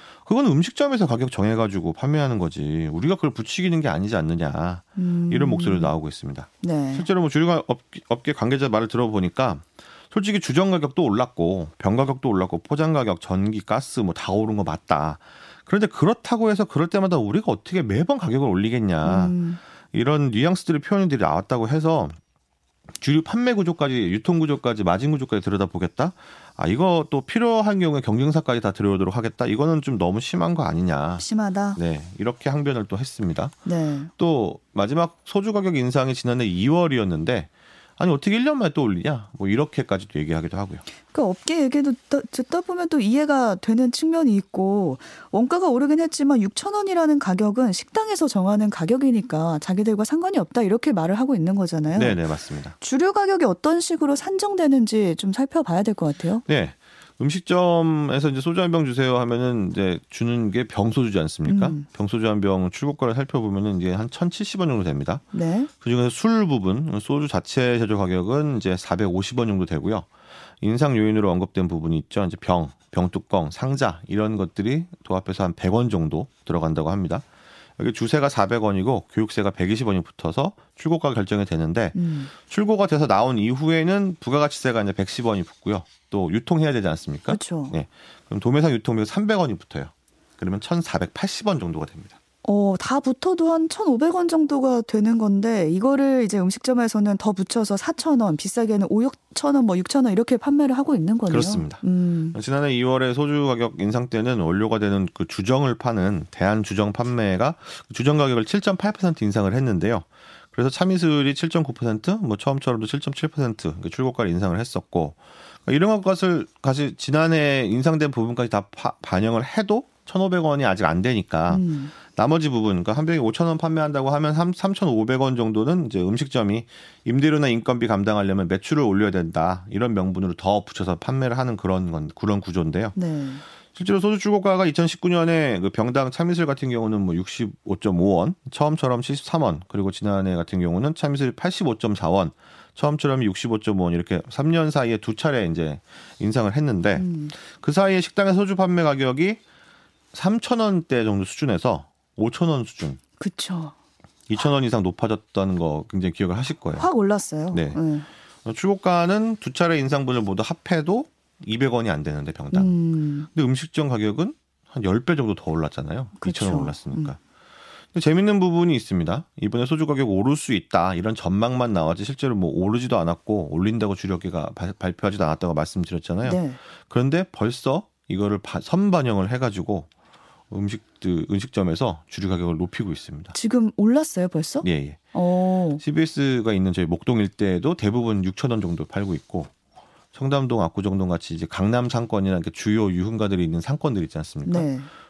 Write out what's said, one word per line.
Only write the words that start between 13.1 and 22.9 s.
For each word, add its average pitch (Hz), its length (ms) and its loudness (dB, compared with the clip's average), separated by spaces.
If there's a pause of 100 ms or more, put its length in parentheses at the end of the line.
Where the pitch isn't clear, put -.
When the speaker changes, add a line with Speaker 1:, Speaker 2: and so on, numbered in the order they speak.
Speaker 1:
전기, 101 400 -2
가스 123 400 -2
뭐 87 120 0
다 - 180 -6
오른 107 260 0
거 101 60 0
맞다. 78 540 -2 (480)
그런데 208 220 2
그렇다고 220 640 0
해서 202 140 0
그럴 165 220 0
때마다 185 300 0
우리가 127 340 0
어떻게 170 300 -2
매번 143 360 0
가격을 139 300 0
올리겠냐. 98 760 2
Speaker 2:
음. 175 320 0 (360)
Speaker 1:
이런 139 380 2
뉘앙스들의 151 500 0
표현들이 180 400 0
나왔다고 95 480 0
해서 156 380 2 (920)